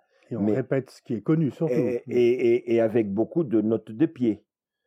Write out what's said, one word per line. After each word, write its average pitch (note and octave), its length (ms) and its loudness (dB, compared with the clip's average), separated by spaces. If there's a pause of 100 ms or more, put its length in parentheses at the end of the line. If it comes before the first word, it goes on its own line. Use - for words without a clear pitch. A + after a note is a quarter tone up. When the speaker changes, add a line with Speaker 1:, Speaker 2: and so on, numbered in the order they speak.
(300)
Speaker 1:
Et B2 60 -8
on G2 60 -2
Speaker 2:
Mais G#2 120 2
Speaker 1:
répète C3+ 360 -4
ce - 120 -20
qui - 120 -8
est G#2 60 -4
connu, D#3 300 0
surtout. C#3 240 -4
Speaker 2:
et, A#2+ 340 -2
et, A#2+ 460 2
et, A#2+ 200 -2
et A#2 60 4
avec A2+ 320 0
beaucoup A2+ 320 -2
de A2+ 160 0
notes A2 320 -2
de B2+ 140 0
pied. B2 380 -2 (420)